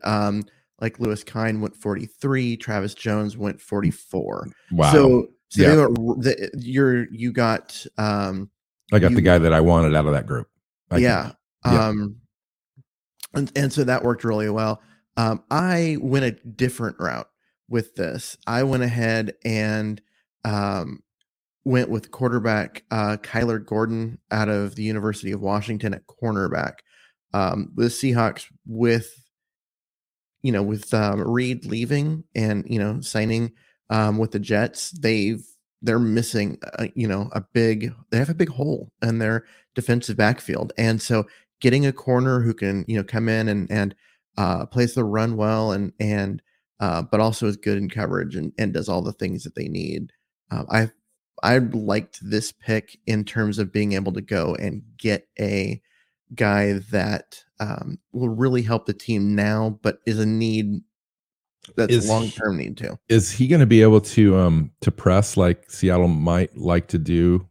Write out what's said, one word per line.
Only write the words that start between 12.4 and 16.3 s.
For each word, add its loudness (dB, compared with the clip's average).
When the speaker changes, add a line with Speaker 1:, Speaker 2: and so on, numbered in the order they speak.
Speaker 1:
and, -4
and 0
so 2
that 0
worked 0
really 0
well. -2
Um, 0
I 0
went 2
a 0